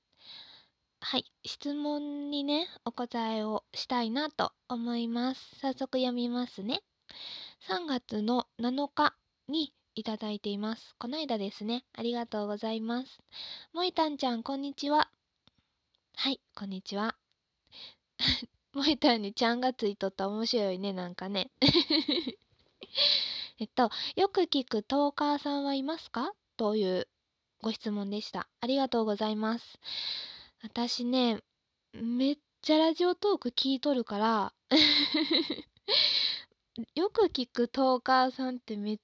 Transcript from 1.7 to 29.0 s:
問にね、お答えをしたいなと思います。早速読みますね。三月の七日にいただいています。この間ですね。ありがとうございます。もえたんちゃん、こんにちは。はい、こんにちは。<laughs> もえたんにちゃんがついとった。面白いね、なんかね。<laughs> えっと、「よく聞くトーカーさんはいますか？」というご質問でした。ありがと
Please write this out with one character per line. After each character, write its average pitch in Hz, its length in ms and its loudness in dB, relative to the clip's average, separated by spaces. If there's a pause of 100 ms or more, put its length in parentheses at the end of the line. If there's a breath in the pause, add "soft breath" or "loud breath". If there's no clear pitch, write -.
問 294 560 -4
に 285 120 -2
ね、 294 240 0 (180)
お 240 60 -6
答 233 420 -4
え 220 120 -2
を 214 180 -2 (100)
し - 140 -8
た 247 160 0
い 220 80 0
な 285 200 -2
と - 200 -2 (180)
思 240 280 -2
い 233 100 -2
ま 240 300 0
す。 - 240 -20
早 269 180 0
速 262 200 -2
読 254 140 2
み 240 160 0
ま 247 200 -2
す - 160 -12
ね。 254 180 -2 (760 loud breath)
三 370 260 -4
月 247 340 -2
の 233 280 0 (100)
七 254 300 -2
日 - 260 2 (320)
に 294 260 -2 (220)
い 220 80 -6
た 220 140 -4
だ 214 160 -4
い 208 80 -6
て 208 100 -4
い 202 80 -2
ま 214 160 -4
す。 - 240 -16
こ - 80 -8
の 269 120 -6
間 269 200 -2
で 202 140 -4
す - 120 -10
ね。 233 280 -4
あ 233 100 -10
り 233 120 0
が 233 120 -4
と 208 200 -4
う - 20 -2
ご 208 80 -4
ざ 220 160 -4
い 220 80 -2
ま 233 240 -2
す。 - 160 -20 (520 loud breath)
も 339 120 -2
え 370 80 0
た 320 160 2
ん 294 80 -4
ち 269 100 0
ゃ 240 80 2
ん、 226 80 -2
こ 277 140 -4
ん 269 40 -4
に 277 140 -6
ち 285 160 -2
は。 302 180 4 (1080)
は - 140 0
い、 269 100 -4 (160)
こ - 80 -10
ん 196 60 -8
に 190 120 -8
ち - 140 -8
は。 214 180 0 (1040 loud breath)
<laughs> 254 300 0 (260)
も 277 120 -2
え 302 100 4
た 247 180 6
ん 220 80 0
に 202 120 -6
ち - 100 0
ゃ 233 100 4
ん 240 60 -2
が 247 120 4
つ 233 140 -2
い 202 100 0
と 196 120 0
っ - 20 -6
た。 190 180 -4
面 214 180 -2
白 208 260 2
い 185 80 -4
ね、 196 120 -2
な 185 140 -4
ん 175 80 -10
か 190 140 -8
ね。 196 320 -2
<laughs> 294 760 2 (1200 loud breath)
え 226 60 -6
っ - 20 -8
と、 240 220 2 (260 loud breath)
「よ 381 120 4
く 381 140 2
聞 285 240 0
く 214 160 0
ト 285 300 2
ー - 20 -14
カ 294 220 2
ー - 20 0
さ 285 200 -2
ん 285 40 -2
は 277 120 0
い 269 100 -2
ま 311 120 -2
す - 140 -14
か？」 302 240 -4 (240)
と 214 160 2
い 214 160 2
う 185 160 0 (580)
ご 220 80 0
質 - 180 -6
問 202 200 -2
で 208 100 -4
し - 100 -10
た。 180 160 -6 (140)
あ 240 60 -6
り 262 100 2
が 269 140 2
と 240 100 2